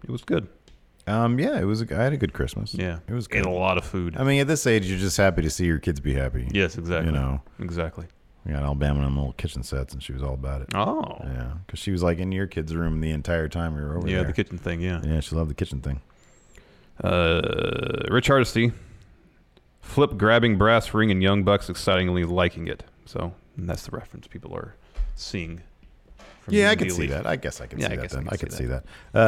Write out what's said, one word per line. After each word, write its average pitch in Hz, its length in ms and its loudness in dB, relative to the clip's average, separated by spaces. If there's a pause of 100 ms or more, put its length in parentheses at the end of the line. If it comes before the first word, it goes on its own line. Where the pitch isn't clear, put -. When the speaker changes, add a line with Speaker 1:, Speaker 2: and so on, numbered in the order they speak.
Speaker 1:
It - 60 -12
was - 140 -8
good. - 240 -2 (580)
Speaker 2:
Um, 117 340 2
yeah, 254 200 0
it 92 60 0
was 107 160 0
a, 113 40 -2 (120)
I 110 60 2
had 135 100 2
a 147 40 -2
good - 160 0
Christmas. - 400 -4
Speaker 1:
Yeah. 87 340 -4
Speaker 2:
It 104 60 -6
was 117 140 -4
Speaker 1:
Ate 107 160 0
Speaker 2:
good. - 20 2
Speaker 1:
a 92 40 0
lot 92 280 2
of 87 80 -2
food. 87 320 -4
Speaker 2:
I 131 60 0
mean, 139 180 4
at 139 60 2
this 147 200 0
age, 110 200 4
you're 95 120 -2
just 95 180 0
happy 92 240 6
to 78 80 2
see 90 160 -2
your 82 140 4
kids 73 220 -2
be 69 120 0
happy. 64 380 -2
Speaker 1:
Yes, 95 260 2
exactly. 82 300 -2
Speaker 2:
You 80 100 2
know. 67 240 0 (180)
Speaker 1:
Exactly. 85 460 -6 (400)
Speaker 2:
We 76 80 -4
got 69 100 -2
Alabama 71 360 2
in 69 60 2
them 69 120 2
little 67 160 -2
kitchen - 300 -6
sets, 67 300 -6
and 67 100 -10
she - 100 -12
was 65 100 -8
all 67 100 -4
about 67 300 -6
it. 65 120 -12
Speaker 1:
Oh. 170 480 -2
Speaker 2:
Yeah, 64 280 -6 (160)
'cause - 120 -12
she - 120 -4
was, 90 120 0
like, 85 160 2
in 92 140 -2
your 95 140 -2
kids' 80 280 -6
room 82 260 0
the 80 100 0
entire 78 360 -2
time 85 280 -4
we 73 60 -6
were 73 160 -4
over 85 120 -4
Speaker 1:
Yeah, 92 100 0
Speaker 2:
there. 92 80 2
Speaker 1:
the 73 60 -4
kitchen 92 240 -2
thing, 85 240 -6
yeah. 87 240 -2
Speaker 2:
Yeah, 78 160 0
she - 140 -8
loved 80 140 0
the 71 60 -6
kitchen 69 260 -6
thing. 69 200 -6 (1000)
Speaker 1:
Uh, 85 400 2 (680)
Rich 123 180 2
Hardesty, 120 440 4 (1120)
"Flip 139 360 2
grabbing 110 400 6
brass 107 360 6
ring 107 180 4
and 92 100 4
Young 98 220 4
Bucks 101 260 4
excitingly 90 560 2
liking 87 420 0
it." - 160 -8 (220)
So, 85 280 -8 (220)
and 85 140 -6
that's - 160 -4
the - 100 -10
reference - 320 -16
people - 280 -16
are - 200 -12 (400)
seeing 85 460 -8 (800)
from - 120 -4
Speaker 2:
Yeah, 104 160 6
I 214 60 4
Speaker 1:
Being - 40 -2
Speaker 2:
could - 80 2
Speaker 1:
the 90 80 -2
Speaker 2:
see - 80 0
Speaker 1:
Elite. 67 80 0
Speaker 2:
that. 69 160 -2
I - 100 0
guess - 240 -8
I - 60 -12
could - 120 -10
Speaker 1:
Yeah, - 80 0
Speaker 2:
see - 60 -2
Speaker 1:
I - 40 -4
Speaker 2:
that - 40 -6
Speaker 1:
guess - 120 -8
I - 40 -6
Speaker 2:
then. 67 80 -6
Speaker 1:
can - 80 -4
Speaker 2:
I - 40 -4
could - 140 -6
Speaker 1:
see 64 80 -10
Speaker 2:
see 64 60 -2
Speaker 1:
that. 64 180 -4 (300)
Speaker 2:
that. 104 140 6